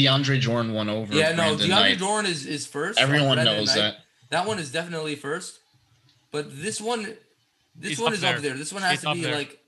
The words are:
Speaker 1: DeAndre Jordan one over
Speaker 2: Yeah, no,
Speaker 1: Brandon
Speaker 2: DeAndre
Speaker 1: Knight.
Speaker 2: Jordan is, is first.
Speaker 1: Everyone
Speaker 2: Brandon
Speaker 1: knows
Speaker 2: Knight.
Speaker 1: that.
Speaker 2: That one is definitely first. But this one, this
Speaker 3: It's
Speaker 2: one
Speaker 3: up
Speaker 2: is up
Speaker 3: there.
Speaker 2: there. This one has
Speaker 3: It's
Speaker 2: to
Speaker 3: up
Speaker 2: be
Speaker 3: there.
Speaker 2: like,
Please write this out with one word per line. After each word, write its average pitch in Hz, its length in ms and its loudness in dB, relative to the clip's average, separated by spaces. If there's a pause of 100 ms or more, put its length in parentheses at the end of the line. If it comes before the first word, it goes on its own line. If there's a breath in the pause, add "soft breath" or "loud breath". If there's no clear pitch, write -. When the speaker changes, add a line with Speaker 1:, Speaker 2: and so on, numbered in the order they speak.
Speaker 1:
DeAndre 135 340 4
Jordan 117 340 0
one 107 140 0
over 107 260 -2
Speaker 2:
Yeah, 156 160 4
no, 170 60 0
Speaker 1:
Brandon 160 300 2
Speaker 2:
DeAndre - 20 2
Speaker 1:
Knight. 180 300 4
Speaker 2:
Jordan 202 320 0
is, 143 160 -6
is 147 200 -6
first. 160 320 -4
Speaker 1:
Everyone 135 380 4
Speaker 2:
Brandon 107 200 2
Speaker 1:
knows 107 120 0
Speaker 2:
Knight. 104 80 2
Speaker 1:
that. 104 180 2 (360)
Speaker 2:
That 175 160 0
one 214 120 -2
is 143 140 -8
definitely 160 420 -4
first. 151 460 -8 (720)
But 143 280 -6
this 208 200 -6
one, 226 240 -4 (720)
this 151 160 -6
Speaker 3:
It's 147 80 -4
Speaker 2:
one 226 120 0
Speaker 3:
up - 20 0
Speaker 2:
is 170 100 -2
up 131 80 2
Speaker 3:
there. 123 80 -2
Speaker 2:
there. 139 180 -2
This 151 140 -8
one 196 100 -6
has 180 120 2
Speaker 3:
It's 139 80 -4
Speaker 2:
to 151 80 -2
Speaker 3:
up 151 60 -2
Speaker 2:
be - 60 -4
Speaker 3:
there. 131 140 -2
Speaker 2:
like, 143 320 -8